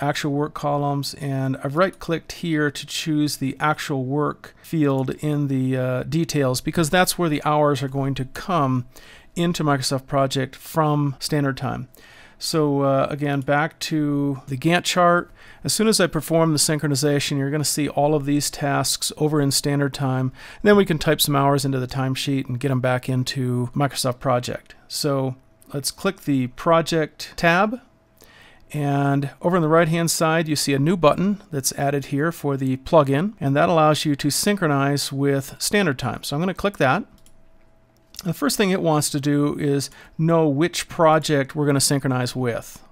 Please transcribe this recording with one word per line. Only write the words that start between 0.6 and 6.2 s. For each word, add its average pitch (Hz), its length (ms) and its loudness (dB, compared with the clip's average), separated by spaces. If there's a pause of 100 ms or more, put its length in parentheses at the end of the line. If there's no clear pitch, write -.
and 135 480 -4
I've 143 140 -4
right-clicked 170 560 -2
here 151 380 0
to 147 160 -12
choose 151 500 -2
the 135 220 -4
actual 147 460 -2
work 143 580 -4
field 139 560 0
in 147 300 0
the, 131 280 0
uh, 127 280 -2
details 135 560 0